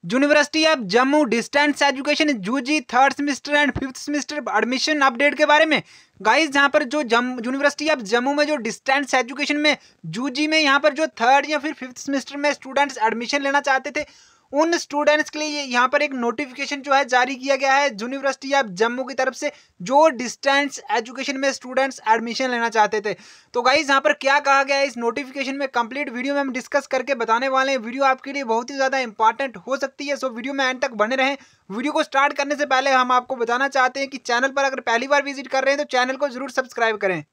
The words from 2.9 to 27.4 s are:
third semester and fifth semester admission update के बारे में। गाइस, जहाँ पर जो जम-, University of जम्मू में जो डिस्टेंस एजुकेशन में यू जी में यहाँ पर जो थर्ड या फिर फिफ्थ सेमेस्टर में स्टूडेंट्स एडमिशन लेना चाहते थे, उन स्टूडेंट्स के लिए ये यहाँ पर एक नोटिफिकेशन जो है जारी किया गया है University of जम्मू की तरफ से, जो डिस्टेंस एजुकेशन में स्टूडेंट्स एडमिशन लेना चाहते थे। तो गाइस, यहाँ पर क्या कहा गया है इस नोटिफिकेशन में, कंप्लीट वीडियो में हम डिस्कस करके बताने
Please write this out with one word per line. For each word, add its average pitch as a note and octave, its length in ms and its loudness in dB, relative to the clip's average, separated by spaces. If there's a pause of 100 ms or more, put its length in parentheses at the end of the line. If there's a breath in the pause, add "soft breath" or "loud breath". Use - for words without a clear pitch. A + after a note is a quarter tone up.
third C4+ 260 4
semester C#4+ 440 -2
and C4+ 160 0
fifth C4 240 -8
semester D4 400 -6 (180)
admission C4+ 480 0
update C#4 280 0
के D4+ 80 4
बारे D4+ 200 6
में। C#4+ 160 0 (400 soft breath)
गाइस, C4+ 300 2
जहाँ C#4 180 4
पर D4+ 140 2
जो D4 200 -2
जम-, A#3+ 320 0 (120)
University C#4+ 480 0
of B3 80 -10
जम्मू A#3+ 300 0
में D4 140 2
जो D4+ 80 0 (140)
डिस्टेंस C4+ 440 -2
एजुकेशन C4+ 440 -2
में D4 180 2 (400 soft breath)
यू B3+ 140 -4
जी D4+ 180 -2
में D#4 120 2
यहाँ C#4+ 200 4
पर D4 140 2
जो D#4 140 -2 (140)
थर्ड C#4 280 4
या D4+ 100 -2
फिर D4 140 -6
फिफ्थ B3+ 240 -14
सेमेस्टर C#4 400 -6
में C#4+ 160 0
स्टूडेंट्स C#4 440 -2
एडमिशन A3+ 440 -2
लेना C#4 200 0
चाहते C#4 380 -2
थे, D4 60 -6 (480 soft breath)
उन D#4+ 240 2
स्टूडेंट्स D4 520 0
के D4+ 100 -10
लिए D4+ 80 -4
ये D4 160 -6
यहाँ B3 240 2
पर C#4+ 140 2
एक C#4+ 120 -2
नोटिफिकेशन C4 680 -6
जो C#4 120 0
है C#4 120 4
जारी B3+ 300 2
किया C4+ 200 0
गया C4+ 180 2
है C#4+ 160 2
University C4+ 720 -4
of A3+ 80 -4 (100)
जम्मू A#3+ 240 0
की C4 100 -10
तरफ B3+ 200 -2
से, D4 180 -6 (300 soft breath)
जो C#4 280 6
डिस्टेंस C4+ 680 -2 (120)
एजुकेशन B3 460 -4
में C4+ 160 0
स्टूडेंट्स C4 540 -2
एडमिशन A3+ 440 0
लेना A#3 180 -2
चाहते G#3+ 320 2
थे। G3+ 120 -4 (400 loud breath)
तो A#3+ 80 0
गाइस, C#4 280 4
यहाँ C4+ 120 4
पर D4 120 2
क्या C#4 260 2
कहा C#4 240 4
गया C#4 140 0
है C#4 100 2
इस A#3+ 100 -8
नोटिफिकेशन C4 580 -4
में, C#4 120 -4
कंप्लीट B3+ 420 -4
वीडियो B3 240 -4
में C#4+ 80 0
हम C4+ 100 -4
डिस्कस C4 360 -4
करके C4 280 -2
बताने A#3 340 0